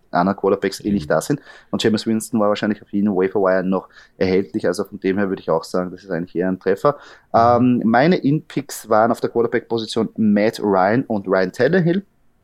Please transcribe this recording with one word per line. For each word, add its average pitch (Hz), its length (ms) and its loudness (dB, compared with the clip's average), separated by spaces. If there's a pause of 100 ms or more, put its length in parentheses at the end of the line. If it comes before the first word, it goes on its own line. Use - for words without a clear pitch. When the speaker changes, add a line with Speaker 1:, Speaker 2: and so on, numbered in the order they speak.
(100)
Speaker 1:
anderen 92 280 0
Quarterbacks 98 420 -2
eh - 60 -8
Speaker 2:
Eben. 104 80 -2
Speaker 1:
nicht 78 160 -4
da 80 100 2
sind. 147 200 -6 (300)
Und 98 120 -6
Jameis 107 240 0
Winston 110 340 -2
war 104 80 2
wahrscheinlich 104 340 -2
auf - 100 -20
jeden 101 160 0
Waiver-Wire 95 560 0
noch 92 240 -2 (300)
erhältlich. 95 480 0
Also 90 180 -2
von - 160 -16
dem 95 180 -2
her 101 100 -2
würde 92 120 -4
ich - 100 -6
auch - 140 0
sagen, 90 280 -4
das 87 100 -18
ist 98 80 -14
eigentlich 87 260 -8
eher 90 120 0
ein 92 100 -2
Treffer. 143 400 0 (340)
Speaker 2:
Mhm. 120 500 4
Speaker 1:
Ähm, - 20 -
meine 131 320 4
In-Picks - 720 -4
waren 110 240 4
auf - 80 -4
der 117 100 -4
Quarterback-Position 113 840 -2
Matt 107 440 2
Ryan 101 440 2
und 101 240 -6
Ryan 92 240 2
Tannehill. 170 520 0 (400)